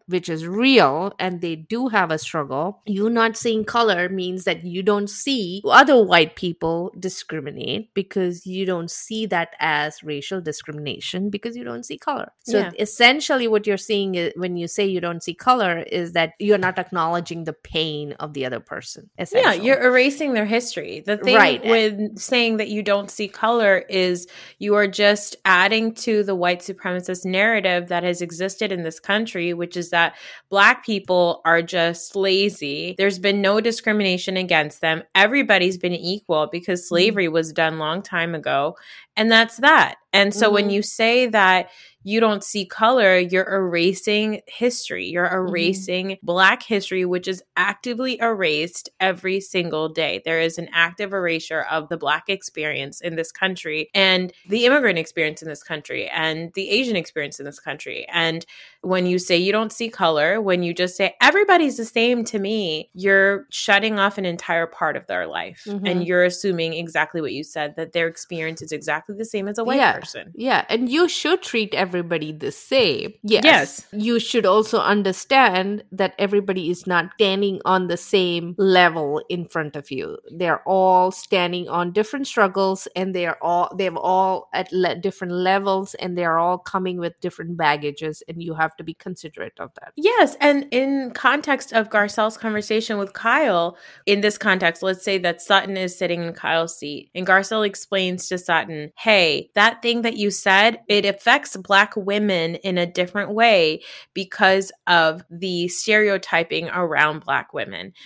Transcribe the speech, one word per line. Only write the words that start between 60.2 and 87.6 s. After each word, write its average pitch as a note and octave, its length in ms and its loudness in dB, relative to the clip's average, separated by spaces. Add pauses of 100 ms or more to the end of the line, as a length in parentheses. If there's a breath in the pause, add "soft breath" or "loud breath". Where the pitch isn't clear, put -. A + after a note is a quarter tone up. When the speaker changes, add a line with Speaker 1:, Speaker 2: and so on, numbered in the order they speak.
Speaker 2:
when F3+ 200 2
you E3+ 120 -2
just F3+ 220 -2
say, - 260 0
"Everybody's E4+ 560 4
the A3+ 80 -6
same A#3+ 380 0
to A3 140 -6
me," G3 540 -4
you're G3 580 2
shutting G#3 480 2
off G3+ 200 2
an F#3+ 80 -4
entire E3+ 400 -2
part D#3+ 320 -4
of - 80 -16
their - 200 -4
life. F2 400 -10
Speaker 1:
Mm-hmm. G3+ 200 -6
Speaker 2:
And F3+ 200 0
you're F3+ 180 4
assuming F3 500 -2
exactly E3 480 -4
what B2+ 100 -4
you C#3+ 120 -8
said, D3+ 320 -8
that E3 180 -8
their E3+ 140 0
experience E3 520 -10
is D#3+ 120 -12
exactly D#3 440 -6
the A3 80 -8
same G3+ 240 -6
as G#3 100 -8
a A3+ 60 -2
white B3+ 140 0
Speaker 1:
Yeah. G3+ 200 4
Speaker 2:
person. - 360 -14
Speaker 1:
Yeah. A#3 340 0
And A#3+ 220 -2
you D#4+ 180 2
should - 340 0
treat G#3+ 320 -4
everybody E3+ 580 -2
the C#3+ 200 -8
same. - 720 0
Yes. G#3+ 220 2
Speaker 2:
Yes. B3+ 480 4
Speaker 1:
You A3 260 0
should A3 260 0
also G#3+ 340 4 (400)
understand G#3 720 2
that F#3+ 260 -2
everybody F#3+ 520 -2
is F3 160 -6
not F3 280 0
standing G3 500 0
on F#3 240 2
the E3+ 80 -2
same F3 600 0
level E3+ 720 4
in F3 180 -6
front D3+ 300 -6
of C#3+ 140 -14
you. D#2+ 280 -8 (120)
They're E3 360 -2
all F#3 440 4
standing F3 580 -2
on F3 240 -2
different G#3+ 340 -2
struggles, F#3+ 600 0 (100)
and F#3+ 180 -4
they F3 120 -2
are E3 140 -4
all, F3 360 0
they've F#3 200 -2
all F#3 560 0
at F#3 200 -4
le-, F3 240 0
different F3+ 360 -6
levels, F#3+ 640 0
and F3+ 240 -6
they F3 60 0
are E3 140 2
all F3+ 200 2
coming F#3 400 -4
with E3+ 220 -6
different E3+ 360 -8
baggages, D3+ 720 -2